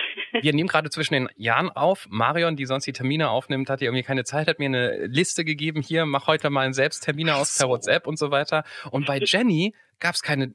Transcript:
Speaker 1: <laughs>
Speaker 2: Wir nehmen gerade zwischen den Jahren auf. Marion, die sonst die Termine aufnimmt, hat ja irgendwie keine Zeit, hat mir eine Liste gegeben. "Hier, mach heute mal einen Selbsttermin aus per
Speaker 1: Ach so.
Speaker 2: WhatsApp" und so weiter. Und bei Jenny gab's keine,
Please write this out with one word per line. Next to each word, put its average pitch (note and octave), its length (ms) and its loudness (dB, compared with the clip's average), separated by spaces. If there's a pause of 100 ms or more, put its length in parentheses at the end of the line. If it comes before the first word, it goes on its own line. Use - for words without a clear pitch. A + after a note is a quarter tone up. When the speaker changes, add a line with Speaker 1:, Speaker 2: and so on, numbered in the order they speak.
Speaker 1:
<laughs> - 220 -10 (100)
Speaker 2:
Wir D3 120 4
nehmen D#3+ 160 2
gerade D#3 200 2
zwischen D#3 240 -2
den C3 220 2
Jahren A#2 340 2
auf. F3 400 0
Marion, D3+ 460 2
die C#3 100 -4
sonst C3 220 -2
die C#3 60 -4
Termine C#3 360 0
aufnimmt, C3 400 -2
hat C3+ 120 -2
ja C3+ 60 0
irgendwie B2+ 160 0
keine C3+ 200 -2
Zeit, D3+ 240 -2
hat E3 100 0
mir C#3+ 80 -2
eine B2 400 0
Liste E3 400 0
gegeben. D#3 380 -4
"Hier, D#3+ 240 0
mach C#3 180 -2
heute D#3 240 2
mal C#3 120 0
einen C3 120 0
Selbsttermin D3+ 560 -2
aus C#3+ 280 0
per C#3+ 80 2
Speaker 1:
Ach - 20 2
so. - 20 2
Speaker 2:
WhatsApp" B2+ 380 0
und D#3 100 -4
so C#3+ 140 -2
weiter. D3 320 0 (260)
Und C#3 160 -2
bei C#3 180 0
Jenny G3 520 2 (240)
gab's E3+ 240 -2
keine, C3+ 320 0